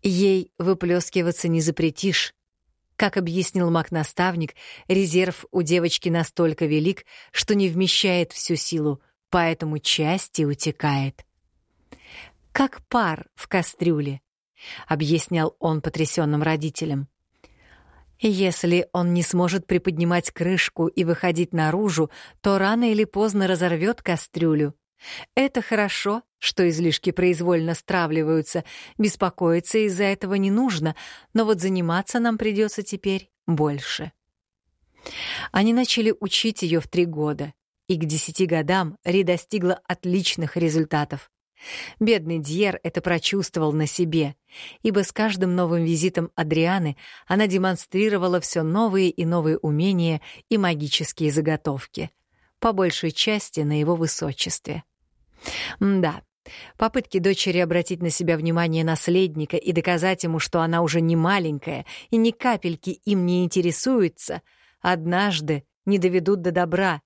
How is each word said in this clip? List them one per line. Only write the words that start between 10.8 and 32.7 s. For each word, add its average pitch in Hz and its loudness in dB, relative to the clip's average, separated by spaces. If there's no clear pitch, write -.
"Как - 0
пар 185 0
в - -16
кастрюле", 151 0
объяснял 156 0
он 160 0
потрясенным 151 0
родителям. 151 -2
Если 180 2
он 175 2
не 175 2
сможет 180 0
приподнимать 175 0
крышку 175 -2
и - 0
выходить 165 0
наружу, 160 0
то 196 2
рано 226 2
или 214 2
поздно 202 0
разорвет 180 0
кастрюлю. 156 0
Это 262 0
хорошо, 208 -2
что - 2
излишки 165 0
произвольно 170 2
стравливаются, 160 0
беспокоиться 180 0
из-за 190 0
этого 196 -2
не 196 2
нужно, 196 0
но 220 2
вот 208 2
заниматься 185 0
нам 233 0
придется 214 -2